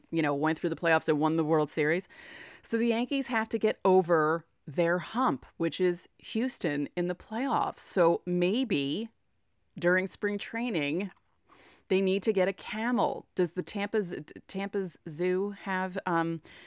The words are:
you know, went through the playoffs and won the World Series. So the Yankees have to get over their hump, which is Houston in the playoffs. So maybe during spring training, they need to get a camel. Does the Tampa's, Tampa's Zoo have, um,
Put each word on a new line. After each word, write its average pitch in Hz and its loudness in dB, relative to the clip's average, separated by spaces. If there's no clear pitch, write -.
you 160 0
know, 151 2
went 156 0
through 170 -2
the 156 -2
playoffs 165 2
and 156 2
won 156 2
the 165 2
World 151 2
Series. 160 0
So - -4
the 233 2
Yankees 247 -2
have 226 -2
to 226 0
get - 0
over 165 4
their 170 2
hump, 180 -2
which 165 -2
is 180 0
Houston 170 -2
in 175 -2
the 180 -4
playoffs. 233 -4
So 170 4
maybe 180 0
during 185 4
spring 208 -4
training, 196 -2
they 190 4
need 190 2
to 220 2
get 185 4
a 196 -2
camel. 220 -2
Does 175 2
the 175 -4
Tampa's, 202 -2
Tampa's 196 -6
Zoo 185 -2
have, 185 -4
um, 165 0